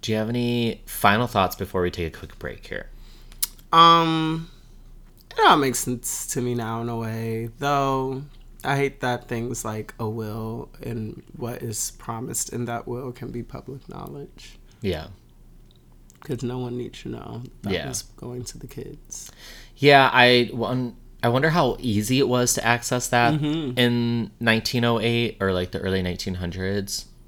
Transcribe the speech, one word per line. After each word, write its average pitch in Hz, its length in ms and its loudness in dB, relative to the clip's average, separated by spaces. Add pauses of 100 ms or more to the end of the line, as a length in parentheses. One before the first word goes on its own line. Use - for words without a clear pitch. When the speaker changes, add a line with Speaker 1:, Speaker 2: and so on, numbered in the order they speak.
Speaker 1:
do 113 100 -2
you 110 60 2
have 110 100 -2
any 120 560 0
final 113 420 2
thoughts 95 300 2
before 92 260 -4
we 90 80 0
take 82 240 -6
a - 40 -16
quick - 200 -16
break - 280 -12
here? - 220 -10 (840)
Speaker 2:
Um, 165 760 6 (800)
it - 160 -6
all 214 100 10
makes 135 240 2
sense - 480 -6
to 139 120 -4
me 123 140 -2
now 113 280 -4
in 117 60 -4
a 117 80 -4
way, 113 600 -4
though 135 640 0 (420)
I 139 120 0
hate 139 240 0
that 123 280 -4
things 120 360 -4
like 107 340 -8
a 113 100 -2
will 110 600 -8 (140)
and 117 400 -8 (140)
what 120 260 -8
is - 360 -6
promised - 540 -8
in 120 140 -4
that 117 220 -6
will 123 240 -8
can 113 180 -12
be 120 120 -8
public - 460 -14
knowledge. - 680 -14 (220)
Speaker 1:
Yeah. 85 280 -4 (1120)
Speaker 2:
'Cause 127 220 -8
no 123 160 -4
one 123 180 -6
needs 120 260 -10
to 131 60 -12
know 117 340 -10 (200)
that - 100 -4
Speaker 1:
Yeah. 87 160 -4
Speaker 2:
was - 140 -6
going 123 420 -12
to - 140 -14
the - 80 -14
kids. - 640 -14 (460)
Speaker 1:
Yeah, 139 360 8
I, 123 400 8
one, 120 440 -4 (260)
I 120 60 2
wonder 131 220 2
how 156 300 4
easy 110 380 2
it 120 100 4
was 123 260 2
to - 120 -2
access 120 420 0
that 120 260 4
Speaker 2:
Mm-hmm. 147 440 -2
Speaker 1:
in 120 520 2 (100)
nineteen 117 440 2
oh 117 160 4
eight 117 400 0
or, 95 120 2
like, 92 180 0
the 90 100 -6
early 95 220 0
nineteen 90 320 -4
hundreds, 92 720 -4 (220)